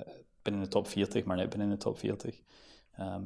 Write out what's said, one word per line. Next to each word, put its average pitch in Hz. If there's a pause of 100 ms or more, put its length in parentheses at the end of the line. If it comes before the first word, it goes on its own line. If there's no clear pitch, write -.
(420)
binnen 101
de 98
top 98
veertig, 101
maar 92
net 95
binnen 104
de 101
top -
veertig. - (560)
Ehm, 95